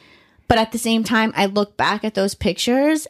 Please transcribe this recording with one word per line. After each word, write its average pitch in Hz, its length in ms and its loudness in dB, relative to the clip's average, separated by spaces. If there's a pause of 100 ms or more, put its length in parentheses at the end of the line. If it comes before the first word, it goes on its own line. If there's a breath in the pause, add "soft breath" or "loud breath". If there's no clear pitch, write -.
(480 soft breath)
But 233 100 4
at 220 140 0
the 233 60 -6
same 226 260 0
time, 220 320 0
I 196 100 2
look 202 300 -2
back 180 260 -2
at 214 120 -4
those 196 200 0
pictures, 269 760 0